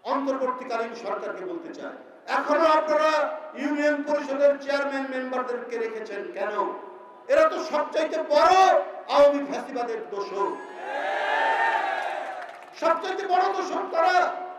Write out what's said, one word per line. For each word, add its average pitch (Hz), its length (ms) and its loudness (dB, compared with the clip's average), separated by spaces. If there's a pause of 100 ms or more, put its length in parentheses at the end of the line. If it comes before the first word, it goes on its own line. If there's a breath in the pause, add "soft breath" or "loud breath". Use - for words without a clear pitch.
(120)
অন্তর্বর্তীকালীন 254 800 -2 (100)
সরকারকে 202 460 -6
বলতে 165 280 -10
চাই, - 160 -12 (440)
এখনো 294 260 2 (140)
আপনারা 311 320 2 (500)
ইউনিয়ন 294 380 0 (100)
পরিষদের 285 440 2 (120)
চেয়ারম্যান 277 500 -2
মেম্বারদেরকে 247 720 -6
রেখেছেন 202 380 -8 (140)
কেন? 202 180 -4 (760)
এরা 320 200 8
তো 370 40 -4 (140)
সবচাইতে 302 480 -2 (160)
বড় 339 200 8 (600)
আওয়ামী 285 260 8 (100)
ফ্যাসিবাদের 240 500 -4 (120)
দোষর, 196 360 -2 (2250)
সবচাইতে 339 520 0
বড় 370 120 4 (120)
দোষর - 280 -4 (100)
তারা। 359 240 4 (400)